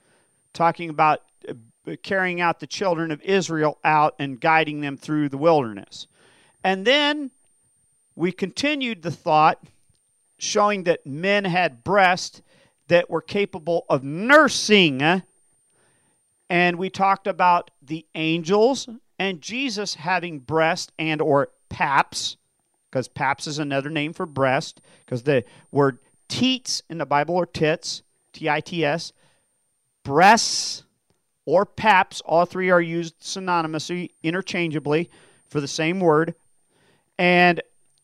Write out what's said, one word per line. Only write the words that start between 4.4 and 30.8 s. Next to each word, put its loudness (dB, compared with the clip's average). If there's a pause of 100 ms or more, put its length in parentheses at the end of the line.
guiding 2
them -6
through -4
the -10
wilderness. 0 (560)
And -2
then 0 (840)
we -2
continued -4
the -6
thought, 2 (760)
showing 0
that -2
men -2
had -2
breasts 2 (460)
that 2
were -4
capable -4
of 0
nursing. 4 (1300)
And 2
we -6
talked 0
about 2 (120)
the -10
angels 0 (320)
and -4
Jesus -8
having -6
breast -2
and -4
or 2 (180)
paps, -2 (520)
'cause -6
paps -4
is -10
another -4
name -6
for -8
breast, -2 (260)
'cause -8
the 0 (260)
word 0 (300)
teats -4
in -12
the -6
Bible -2
are -2
tits, -4 (300)
T -10
I -2
T -4
S. -4 (920)
Breasts 4 (600)